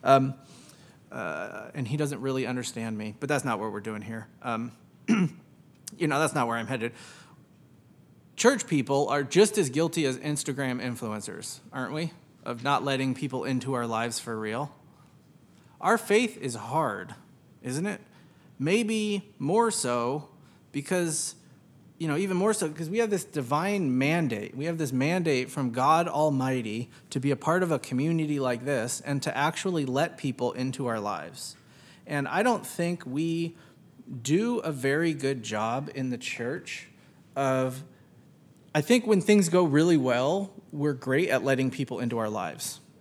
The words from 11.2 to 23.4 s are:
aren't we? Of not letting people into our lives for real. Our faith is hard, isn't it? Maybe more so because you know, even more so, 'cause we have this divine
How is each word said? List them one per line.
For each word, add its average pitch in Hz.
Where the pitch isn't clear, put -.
aren't 127
we? 160
Of 120
not 139
letting 135
people 131
into 131
our 120
lives 113
for 113
real. 117
Our 226
faith 220
is 123
hard, 104
isn't 131
it? 208
Maybe 208
more 214
so 123
because 160
you 160
know, 147
even 190
more 208
so, 190
'cause 151
we 214
have 226
this 190
divine 151